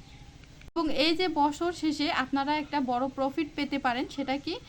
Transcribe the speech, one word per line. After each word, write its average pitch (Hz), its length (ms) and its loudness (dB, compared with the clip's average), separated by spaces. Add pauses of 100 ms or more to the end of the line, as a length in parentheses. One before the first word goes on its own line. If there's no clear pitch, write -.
(680)
এবং 330 260 0
এই 320 240 4
যে 370 120 2
বছর 311 440 2
শেষে 302 400 0
আপনারা 277 440 0
একটা 294 240 -2
বড় 247 280 0
প্রফিট 269 460 -2
পেতে 285 240 -2
পারেন, 254 300 0
সেটা 277 280 -4
কি 302 180 -4 (140)